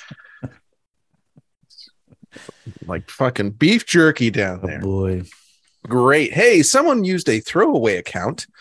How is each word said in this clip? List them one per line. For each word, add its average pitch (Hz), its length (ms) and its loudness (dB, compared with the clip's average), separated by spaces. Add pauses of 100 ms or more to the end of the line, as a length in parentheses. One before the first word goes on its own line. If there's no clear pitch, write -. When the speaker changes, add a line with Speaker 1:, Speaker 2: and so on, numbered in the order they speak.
(2750)
Speaker 1:
Like 85 240 -10
fucking 123 420 -2
beef 185 340 2
jerky 156 440 4
down 92 340 -4
Speaker 2:
Oh, 95 40 -4
Speaker 1:
there. 78 120 -8
Speaker 2:
boy. 95 440 -2 (640)
Speaker 1:
Great. 127 460 2
Hey, 208 280 4
someone 269 420 2
used 185 240 -4
a 113 120 0
throwaway 135 580 0
account 90 480 -8 (160)